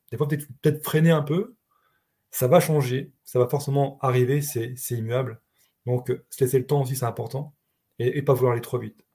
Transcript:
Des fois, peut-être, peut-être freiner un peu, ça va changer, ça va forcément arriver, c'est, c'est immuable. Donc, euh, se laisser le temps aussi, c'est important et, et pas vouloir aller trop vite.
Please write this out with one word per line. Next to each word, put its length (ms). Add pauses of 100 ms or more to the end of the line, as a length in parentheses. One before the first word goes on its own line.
(120)
Des 60
fois, 100
peut-être, 200 (140)
peut-être 220
freiner 280
un 120
peu, 320 (760)
ça 160
va 120
changer, 520 (140)
ça 140
va 80
forcément 540
arriver, 400
c'est, 360
c'est 180
immuable. 460 (440)
Donc, 260
euh, 180
se 140
laisser 160
le 60
temps 160
aussi, 140
c'est 100
important 480 (460)
et, 180
et 40
pas 120
vouloir 200
aller 80
trop 180
vite. 360